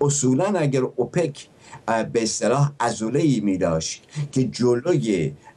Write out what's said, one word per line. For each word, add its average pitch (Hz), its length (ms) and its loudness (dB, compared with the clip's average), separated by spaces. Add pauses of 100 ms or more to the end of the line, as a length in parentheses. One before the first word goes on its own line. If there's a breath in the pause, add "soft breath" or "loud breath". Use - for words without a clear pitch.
اصولاً 139 440 2
اگر 147 380 0 (140)
اوپک، 147 520 -4 (400 loud breath)
اه، 113 140 0
به 113 200 -2
اصطلاح 113 580 0
عضله‌ای 117 600 0
می‌داشت 90 640 -2 (280 loud breath)
که 131 120 2
جلوی، 120 880 0 (240 loud breath)